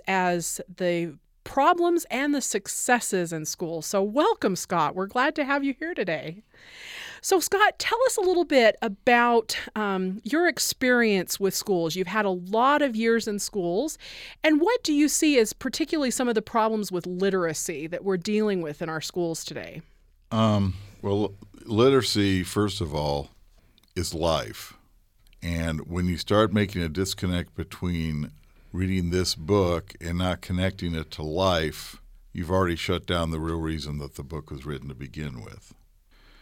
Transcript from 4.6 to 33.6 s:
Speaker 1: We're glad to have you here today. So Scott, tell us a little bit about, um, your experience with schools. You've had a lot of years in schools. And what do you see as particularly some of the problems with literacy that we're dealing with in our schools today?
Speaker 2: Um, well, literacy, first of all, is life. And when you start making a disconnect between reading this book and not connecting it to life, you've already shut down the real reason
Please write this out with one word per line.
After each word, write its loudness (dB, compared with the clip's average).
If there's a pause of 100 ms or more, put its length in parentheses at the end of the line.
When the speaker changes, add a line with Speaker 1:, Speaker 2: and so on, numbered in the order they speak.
Speaker 1:
We're -4
glad 0
to 0
have -2
you 0
here -6
today. -4 (800)
So 2
Scott, 2
tell 0
us 2
a 0
little 4
bit 6
about, 2 (180)
um, -2
your 2
experience 2
with 0
schools. 0
You've -2
had 0
a 2
lot 2
of 0
years 2
in -2
schools. -2 (460)
And 6
what 2
do 0
you 4
see 4
as 4
particularly -2
some 0
of 2
the 0
problems 0
with -4
literacy -2
that -8
we're 0
dealing 0
with -6
in -6
our -6
schools -4
today? -12 (500)
Speaker 2:
Um, 2 (260)
well, 0 (320)
literacy, 4
first 0
of -4
all, -2 (640)
is -4
life. -2 (640)
And -4
when -2
you 0
start 2
making 0
a -2
disconnect -4
between -4 (400)
reading 0
this 0
book 0
and -4
not 0
connecting -2
it -6
to -10
life, -2 (340)
you've -6
already 2
shut -2
down 0
the -4
real -4
reason -6